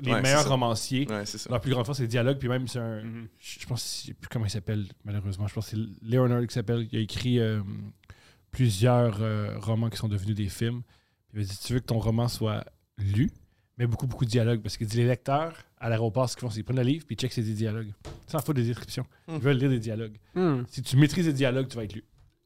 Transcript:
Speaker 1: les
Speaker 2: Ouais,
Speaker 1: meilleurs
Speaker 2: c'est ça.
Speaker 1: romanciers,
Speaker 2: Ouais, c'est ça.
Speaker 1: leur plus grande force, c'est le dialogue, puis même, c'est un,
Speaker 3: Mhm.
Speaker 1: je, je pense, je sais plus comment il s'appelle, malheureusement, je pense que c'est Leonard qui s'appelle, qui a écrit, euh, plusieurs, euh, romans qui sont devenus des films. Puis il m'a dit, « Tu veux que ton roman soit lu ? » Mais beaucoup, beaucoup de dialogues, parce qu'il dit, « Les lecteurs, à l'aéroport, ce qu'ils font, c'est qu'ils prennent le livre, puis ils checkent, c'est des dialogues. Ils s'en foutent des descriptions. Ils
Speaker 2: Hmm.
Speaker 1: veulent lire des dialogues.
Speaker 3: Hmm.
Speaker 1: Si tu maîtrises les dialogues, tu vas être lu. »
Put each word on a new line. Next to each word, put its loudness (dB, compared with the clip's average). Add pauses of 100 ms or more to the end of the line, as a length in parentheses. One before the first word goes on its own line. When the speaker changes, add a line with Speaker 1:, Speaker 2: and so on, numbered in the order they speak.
Speaker 1:
les 0
Speaker 2:
Ouais, 2
Speaker 1:
meilleurs 6
Speaker 2:
c'est 4
ça. 0
Speaker 1:
romanciers, 0
Speaker 2:
Ouais, -4
c'est -8
ça. -10
Speaker 1:
leur 0
plus -2
grande 0
force, -4
c'est -2
le -2
dialogue, 2
puis -4
même, -2
c'est -8
un, -6
Speaker 3:
Mhm. -10 (120)
Speaker 1:
je, -14
je -14
pense, -6
je -18
sais -10
plus -18
comment -2
il -2
s'appelle, -4 (180)
malheureusement, -4
je -8
pense -6
que -4
c'est -2 (240)
Leonard 4
qui -6
s'appelle, 0
qui -4
a 2
écrit, 0
euh, 2 (920)
plusieurs, 4
euh, -2
romans 0
qui -6
sont -2
devenus 0
des 0
films. -4 (480)
Puis -18
il -6
m'a -2
dit, « -6
Tu -2
veux 2
que -4
ton 2
roman 2
soit -2 (340)
lu ? » 2 (460)
Mais 0
beaucoup, 0
beaucoup -4
de 2
dialogues, 4
parce -8
qu'il -4
dit, « -2
Les 4
lecteurs, 0 (240)
à -4
l'aéroport, 2
ce -8
qu'ils -16
font, -4
c'est -6
qu'ils -4
prennent -2
le 2
livre, 2
puis -8
ils -6
checkent, -2
c'est -2
des -2
dialogues. -4 (360)
Ils -16
s'en 0
foutent 0
des 4
descriptions. -4 (220)
Ils -6
Speaker 2:
Hmm. -4
Speaker 1:
veulent 4
lire 2
des 2
dialogues. -6 (180)
Speaker 3:
Hmm. 2 (100)
Speaker 1:
Si -8
tu 0
maîtrises 6
les 4
dialogues, 2
tu -12
vas -6
être -8
lu. » -12 (420)